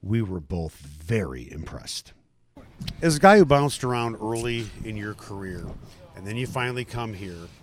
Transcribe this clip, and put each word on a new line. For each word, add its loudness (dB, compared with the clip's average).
we 0
were -4
both -6
very -6
impressed. -12
As 4
a -2
guy 12
who 10
bounced 4
around 0
early -2
in -8
your -8
career, -10
and -14
then -6
you -4
finally -4
come -6
here -12